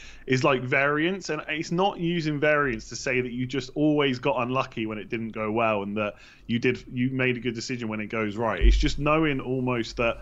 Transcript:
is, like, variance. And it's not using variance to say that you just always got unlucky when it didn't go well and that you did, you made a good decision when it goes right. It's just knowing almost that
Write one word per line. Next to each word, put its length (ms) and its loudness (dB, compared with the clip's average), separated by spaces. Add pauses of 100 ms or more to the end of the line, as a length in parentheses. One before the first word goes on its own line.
(280)
is, 160 2
like, 180 4
variance. 640 0
And 200 -4
it's 240 -6
not 260 2
using 400 0
variance 520 2
to 60 -12
say 240 0
that 120 -2
you 120 -4
just 300 -4
always 460 2
got 200 0
unlucky 460 -2
when 120 -6
it 100 -10
didn't 220 -6
go 200 -4
well 320 2
and 140 -6
that 180 -2 (320)
you 140 0
did, 320 0
you 180 0
made 260 0
a 40 -8
good 160 -4
decision 320 -6
when 100 -4
it 100 -6
goes 280 -2
right. 240 -2
It's 160 8
just 240 2
knowing 400 2
almost 560 -2
that 260 0